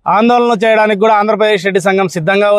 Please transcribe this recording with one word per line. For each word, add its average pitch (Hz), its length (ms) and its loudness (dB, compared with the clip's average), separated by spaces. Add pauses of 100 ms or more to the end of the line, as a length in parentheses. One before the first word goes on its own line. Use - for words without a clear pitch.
(180)
ఆందోళనలు 240 480 2
చేయడానికి 214 400 0
కూడా 220 160 2
ఆంధ్రప్రదేశ్ 208 480 0
రెడ్డి 185 180 -2
సంఘం 190 200 0 (100)
సిద్ధంగా 196 420 0